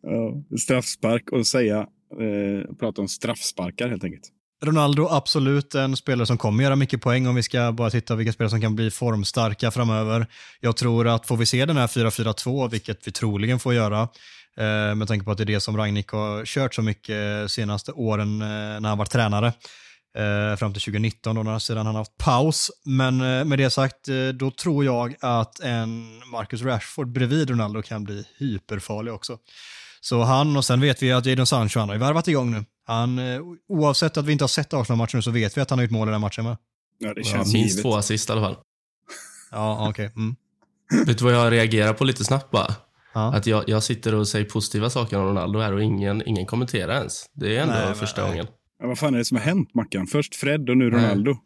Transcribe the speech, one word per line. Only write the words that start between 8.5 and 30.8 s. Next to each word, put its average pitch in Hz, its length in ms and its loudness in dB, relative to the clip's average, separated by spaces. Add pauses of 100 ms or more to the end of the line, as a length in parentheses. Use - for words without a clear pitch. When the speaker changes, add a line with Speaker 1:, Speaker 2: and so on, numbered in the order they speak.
Speaker 2:
kan 110 140 2
bli 110 160 0
formstarka 113 800 0
framöver. 113 540 0 (340)
Jag 117 180 0
tror 117 300 2
att 117 200 2
får 120 100 0
vi 117 80 2
se 127 200 2
den 156 120 2
här 123 100 4
fyra 113 240 2
fyra 110 220 -2
två, 127 340 -2
vilket 113 400 -6
vi 110 40 -8
troligen 110 480 0
får 123 140 0
göra, 107 280 2 (560)
eh, 107 380 0
med 107 120 -2
tanke 101 180 0
på 107 60 -2
att 101 60 -2
det 110 60 -2
är - 20 0
det 104 140 0
som 107 180 -2
Rangnick 104 320 -2
har 107 360 -4
kört 135 300 -2
så 117 60 -2
mycket 104 680 -2
senaste 104 400 -4
åren, 107 500 -2
eh, 107 60 -6
när 107 420 -6
han 104 80 0
var 104 80 0
tränare. 113 480 2 (640)
Eh, 104 400 -2
fram 101 160 -2
till 104 80 -8
tjugonitton 110 540 -2
då, 110 80 -2
när, 110 160 -4
sedan 110 260 -4
han 107 100 -2
haft 107 220 -8
paus. 147 540 2 (140)
Men, 131 360 2
eh, 131 240 0
med 139 140 2
det 135 100 4
sagt, - 400 -2
eh, 131 180 0
då 131 240 -4
tror 143 340 0
jag 123 340 0
att 120 400 0
en 113 600 -6 (120)
Marcus 120 300 -8
Rashford 123 500 -4
bredvid 131 380 2
Ronaldo 110 320 0
kan 107 220 -8
bli 101 220 -8 (120)
hyperfarlig 107 760 -6
också. 110 240 -12 (640)
Så 120 220 2
han, 139 340 4
och 131 80 2
sen 127 160 4